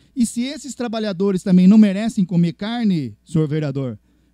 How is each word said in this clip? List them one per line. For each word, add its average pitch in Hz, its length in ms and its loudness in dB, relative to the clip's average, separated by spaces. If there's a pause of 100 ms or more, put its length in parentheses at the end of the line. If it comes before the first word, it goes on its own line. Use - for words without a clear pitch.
(160)
E 247 80 2
se 233 180 -2
esses 269 320 -10
trabalhadores 208 680 -2
também 180 260 4
não 214 80 4
merecem 208 480 2
comer 170 300 0
carne, 202 600 -4 (100)
senhor 156 220 0
vereador, 139 520 -4 (360)